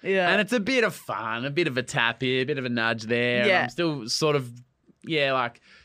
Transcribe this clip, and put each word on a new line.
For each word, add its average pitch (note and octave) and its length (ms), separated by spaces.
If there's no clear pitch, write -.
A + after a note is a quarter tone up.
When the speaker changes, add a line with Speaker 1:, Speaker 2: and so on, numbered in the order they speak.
Speaker 1:
Yeah. F#3 260
Speaker 2:
And F#3+ 120
it's G3+ 120
a B3 60
bit A#3+ 240
of F#3+ 100
fun, A2+ 520
a C#3 40
bit D#3+ 180
of B2+ 100
a B2+ 60
tap A#2 380
here, C3 220
a - 20
bit C#3+ 140
of B2+ 60
a B2+ 40
nudge A#2 340
there. A#2+ 360
And A#2+ 100
Speaker 1:
Yeah. F3+ 140
Speaker 2:
I'm B2 60
still D3 400
sort D3+ 260
of, B2+ 160
yeah, C#3+ 300
like, B2 280